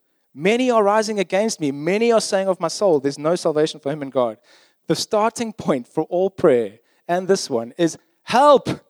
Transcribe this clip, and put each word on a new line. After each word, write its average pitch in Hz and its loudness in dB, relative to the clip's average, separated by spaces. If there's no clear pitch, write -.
Many 226 0
are 226 4
rising 208 2
against 196 -2
me. 147 0
Many 185 0
are 220 4
saying 190 0
of 180 -2
my 175 -2
soul, 165 2
'There's 139 -4
no 156 -2
salvation 156 -2
for 139 -6
him 156 -8
in 139 -10
God.'" 120 -2
The 165 0
starting 220 -2
point 147 -4
for - -4
all 185 -2
prayer, 120 0
and 180 -4
this 190 -2
one, 117 -4
is, 170 0
"Help! 269 4